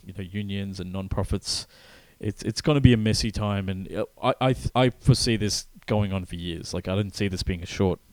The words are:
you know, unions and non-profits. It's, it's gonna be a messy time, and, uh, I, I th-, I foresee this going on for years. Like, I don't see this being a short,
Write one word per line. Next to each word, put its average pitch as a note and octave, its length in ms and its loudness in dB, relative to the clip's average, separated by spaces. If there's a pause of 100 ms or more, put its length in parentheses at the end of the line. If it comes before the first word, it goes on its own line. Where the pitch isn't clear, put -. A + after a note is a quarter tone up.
you G2 120 -16
know, G2+ 60 -10
unions G2 580 -6
and F2+ 120 -8
non-profits. G2 720 -4 (520)
It's, - 240 -6
it's - 180 -4
gonna D3 200 2
be B2+ 120 8
a A#2 40 6
messy A2 340 0
time, G2+ 380 -2
and, F#2+ 240 -6
uh, G2+ 120 -4 (160)
I, B2+ 200 2
I C3 120 4
th-, - 220 -2
I B2+ 160 6
foresee - 460 4
this G2+ 300 -2 (200)
going G#2 260 2
on F#2 120 -2
for F2+ 100 -10
years. E2+ 400 -8
Like, F2+ 140 -4
I F#2+ 80 0
don't G2+ 180 -2
see G2+ 140 0
this F#2 160 -4
being F2 180 -2
a F2+ 40 -10
short, - 340 0 (120)